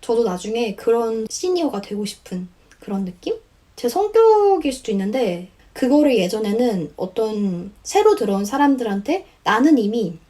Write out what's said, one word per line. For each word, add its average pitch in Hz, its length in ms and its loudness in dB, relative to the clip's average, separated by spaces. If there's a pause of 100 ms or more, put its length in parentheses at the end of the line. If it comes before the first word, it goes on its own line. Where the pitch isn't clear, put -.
저도 233 220 0
나중에 208 520 -4
그런 226 540 -2
시니어가 339 520 -2
되고 208 240 -8
싶은 180 420 -10 (320)
그런 196 260 -6
느낌? 233 300 -8 (400)
제 - 140 -4
성격일 403 800 4
수도 254 200 -8
있는데, 196 580 -2 (240)
그거를 277 440 4
예전에는 208 800 0
어떤 202 800 -4 (100)
새로 415 320 4
들어온 202 300 -2
사람들한테 269 800 0 (180)
"나는 254 360 4
이미 208 380 -2 (120)